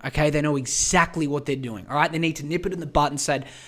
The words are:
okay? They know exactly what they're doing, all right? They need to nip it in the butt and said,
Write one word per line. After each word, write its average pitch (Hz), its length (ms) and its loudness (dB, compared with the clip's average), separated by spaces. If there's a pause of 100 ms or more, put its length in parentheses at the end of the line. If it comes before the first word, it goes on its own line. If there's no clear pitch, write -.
okay? 151 240 4
They 147 100 2
know 147 160 2
exactly 165 720 2
what 139 180 -4
they're 139 120 -2
doing, 110 320 -8
all 139 80 -2
right? 160 120 4
They 160 100 -4
need 160 180 0
to 139 80 -8
nip 170 200 -2
it 190 60 -2
in 180 80 -6
the 160 60 -6
butt 147 260 2
and 143 80 -4
said, 135 240 -2 (240)